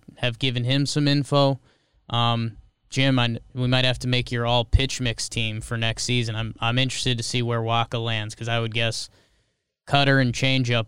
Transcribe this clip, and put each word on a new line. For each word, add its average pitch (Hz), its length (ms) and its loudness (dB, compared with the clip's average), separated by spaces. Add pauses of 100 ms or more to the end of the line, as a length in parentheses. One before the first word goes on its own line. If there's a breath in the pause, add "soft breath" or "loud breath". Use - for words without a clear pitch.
(180)
have 120 200 -2
given 123 240 0
him 135 240 2
some 147 220 0
info. 139 500 2 (500)
Um, 117 480 0 (340)
Jim, 135 280 2
I, 117 200 0 (160)
we 127 120 -2
might 127 180 2
have 127 160 0
to 123 80 -6
make 123 220 0
your 120 160 -2
all 120 180 4
pitch - 360 2
mix 120 280 -4
team 110 320 -4
for 117 160 -6
next 113 280 -2
season. 117 320 0
I'm, 110 240 -6
I'm 120 180 0
interested 127 400 0
to 117 60 -6
see 127 180 -2
where 117 180 -2
Wacha 117 400 -2
lands, 110 360 -4
'cause 117 100 -10
I 117 140 0
would 113 120 -4
guess 117 380 -2 (720)
cutter 139 360 4
and 123 120 2
changeup 123 560 0